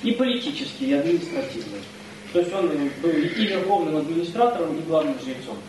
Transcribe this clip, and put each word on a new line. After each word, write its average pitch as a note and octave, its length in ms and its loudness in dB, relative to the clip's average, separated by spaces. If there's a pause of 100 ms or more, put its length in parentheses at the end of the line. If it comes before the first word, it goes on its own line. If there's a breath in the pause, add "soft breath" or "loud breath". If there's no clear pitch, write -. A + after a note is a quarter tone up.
и A3+ 80 4
политические, C4 760 0
и - 40 6
административные. C#4+ 880 0 (500)
То F3 80 4
есть E3+ 120 0
он F#3+ 140 2 (340)
был E3 100 4
и D3 180 2 (180)
верховным F3+ 500 2
администратором, E3+ 800 2
и D#3+ 60 -4
главным D#3 320 2 (100)
жрецом. C3 320 -8 (120)